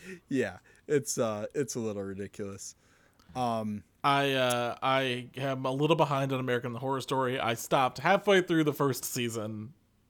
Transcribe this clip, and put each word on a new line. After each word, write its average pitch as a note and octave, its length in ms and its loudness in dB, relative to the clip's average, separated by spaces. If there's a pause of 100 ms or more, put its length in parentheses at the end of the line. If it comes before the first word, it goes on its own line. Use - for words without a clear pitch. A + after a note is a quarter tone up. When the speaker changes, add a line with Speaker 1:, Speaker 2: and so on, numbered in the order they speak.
(280)
Speaker 1:
yeah, A2 280 -2 (320)
it's, C#3+ 300 0
uh, G#2+ 360 -2
it's C#3 220 -4
a B2+ 40 -4
little G#2 220 -4
ridiculous. G2 720 -10 (640)
Um, A2 480 -2 (180)
Speaker 2:
I, C#3 300 4
uh, B2 500 0
I B2+ 540 0
am C3 280 -4
a C3 80 0
little D3+ 240 4
behind C#3 360 2
on C3 80 0
American B2 340 -2
Horror C3 280 -2
Story. C3 360 0
I A#2 160 2
stopped B2+ 440 0
halfway G3 440 4
through E3 220 4
the D3 80 2
first C#3 320 0
season, A2 720 -4 (360)